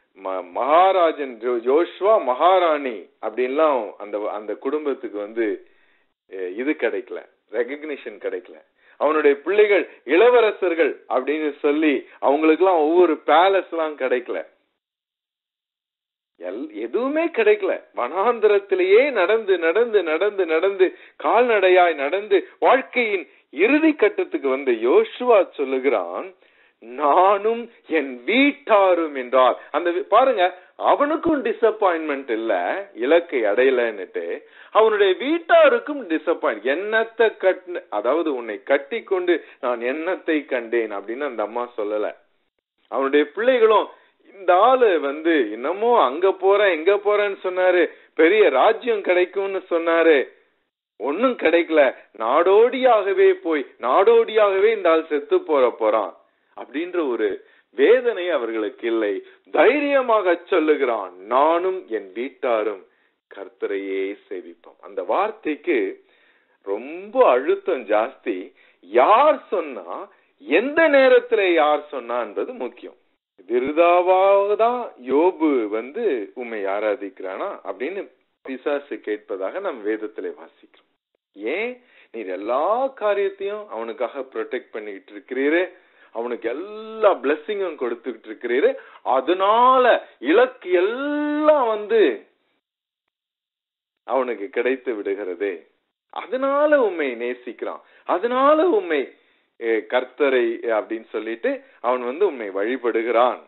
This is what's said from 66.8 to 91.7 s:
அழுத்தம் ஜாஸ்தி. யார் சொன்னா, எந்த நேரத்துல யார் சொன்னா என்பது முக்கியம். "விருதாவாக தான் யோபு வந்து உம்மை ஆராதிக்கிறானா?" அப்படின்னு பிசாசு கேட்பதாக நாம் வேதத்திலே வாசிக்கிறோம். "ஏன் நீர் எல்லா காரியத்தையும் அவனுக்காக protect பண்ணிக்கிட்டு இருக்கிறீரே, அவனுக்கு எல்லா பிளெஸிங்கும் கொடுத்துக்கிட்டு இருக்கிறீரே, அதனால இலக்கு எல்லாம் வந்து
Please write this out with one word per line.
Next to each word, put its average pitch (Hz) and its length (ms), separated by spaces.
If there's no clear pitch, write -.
அழுத்தம் 147 560
ஜாஸ்தி. 107 520
யார் 208 540
சொன்னா, 135 400
எந்த 233 480
நேரத்துல 254 520
யார் 151 340
சொன்னா 120 340
என்பது 107 320
முக்கியம். 120 440
"விருதாவாக 180 1080
தான் 240 260
யோபு 156 420
வந்து 123 380
உம்மை 117 300
ஆராதிக்கிறானா?" 101 840
அப்படின்னு 135 400
பிசாசு 135 540
கேட்பதாக 104 600
நாம் 175 260
வேதத்திலே 107 460
வாசிக்கிறோம். - 580
"ஏன் 165 360
நீர் 98 260
எல்லா 120 280
காரியத்தையும் 202 680
அவனுக்காக 117 640
protect 113 400
பண்ணிக்கிட்டு 107 400
இருக்கிறீரே, 139 500
அவனுக்கு 117 340
எல்லா 214 640
பிளெஸிங்கும் 160 640
கொடுத்துக்கிட்டு 120 500
இருக்கிறீரே, 120 420
அதனால 196 800
இலக்கு 196 520
எல்லாம் 285 960
வந்து 214 340